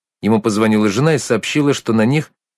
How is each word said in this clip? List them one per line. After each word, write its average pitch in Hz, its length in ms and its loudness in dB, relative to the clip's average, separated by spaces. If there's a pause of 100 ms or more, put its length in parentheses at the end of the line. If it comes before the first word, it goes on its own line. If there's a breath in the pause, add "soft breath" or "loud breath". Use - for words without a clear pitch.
(200)
Ему 104 220 0
позвонила 107 460 2
жена 135 260 0
и 131 40 -2
сообщила, 139 540 -2
что - 200 -4
на 110 120 2
них 143 280 -2 (260)